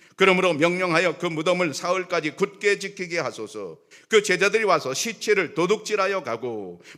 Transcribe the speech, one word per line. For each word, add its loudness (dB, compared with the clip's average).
그러므로 4
명령하여 2
그 -4
무덤을 0
사흘까지 -4
굳게 0
지키게 -8
하소서.' -8
그 6
제자들이 2
와서 2
시체를 -2
도둑질하여 0
가고, -6